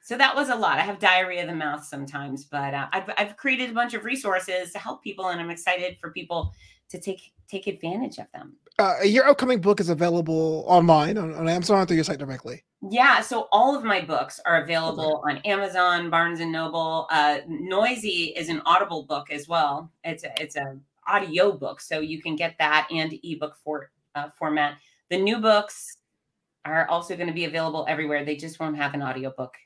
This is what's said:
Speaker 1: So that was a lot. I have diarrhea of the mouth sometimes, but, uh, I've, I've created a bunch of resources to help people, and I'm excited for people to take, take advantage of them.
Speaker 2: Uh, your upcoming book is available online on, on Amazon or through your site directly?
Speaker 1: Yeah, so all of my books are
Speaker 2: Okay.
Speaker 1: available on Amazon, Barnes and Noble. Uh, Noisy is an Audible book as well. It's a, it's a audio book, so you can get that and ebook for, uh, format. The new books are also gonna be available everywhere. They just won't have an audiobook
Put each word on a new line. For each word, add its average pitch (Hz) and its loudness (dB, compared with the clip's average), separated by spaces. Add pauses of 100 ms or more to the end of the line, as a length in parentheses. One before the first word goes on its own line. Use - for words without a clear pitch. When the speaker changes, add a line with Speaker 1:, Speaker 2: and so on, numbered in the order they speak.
Speaker 1:
So 240 -8
that 262 4
was 269 0
a 247 2
lot. 175 0
I 170 0
have 196 -4
diarrhea 185 2
of 160 -6
the 170 -6
mouth 151 -4
sometimes, 139 -10
but, 139 -6
uh, 139 -4
I've, - -4
I've 208 -2
created 254 -2
a - -10
bunch 240 -2
of 214 -8
resources 185 -2
to - -10
help 247 -12
people, 190 -6
and 170 -4
I'm 170 -6
excited 180 -4
for 165 -14
people 170 -6 (380)
to 180 -12
take, - -10 (160)
take 196 -10
advantage 202 -6
of - -16
them. - -18 (240)
Speaker 2:
Uh, 185 4
your 220 6
upcoming 254 4
book 202 4
is 170 0
available 160 2
online 170 8
on, 160 -4
on 165 -2
Amazon 180 4
or 185 2
through 170 2
your 160 4
site 143 -4
directly? 135 -10 (260)
Speaker 1:
Yeah, 240 6
so 220 -4
all 254 6
of 254 -6
my 202 2
books 143 -4
are 170 4
Speaker 2:
Okay. 156 2
Speaker 1:
available 160 -2
on 147 -2
Amazon, 180 0
Barnes 170 2
and 165 -4
Noble. 160 -2
Uh, 147 4 (100)
Noisy 185 -2
is 160 -6
an 160 -4
Audible 175 2
book 143 -6
as 147 -10
well. 160 0 (140)
It's 165 -8
a, - -10
it's 156 -12
a 139 -8 (300)
audio 185 2
book, 143 -8
so - -6
you 156 -6
can 160 -6
get 165 -4
that 156 4
and 160 -2 (120)
ebook 151 -8
for, 151 -8 (240)
uh, 143 -6 (100)
format. 151 -2 (340)
The 180 0
new 208 2
books 208 2 (680)
are 156 0
also 175 -2
gonna 170 -4
be 170 -4
available 160 -4
everywhere. 147 -2
They 147 -4
just 160 -12
won't 156 -4
have 143 -4
an 143 -4
audiobook 131 -8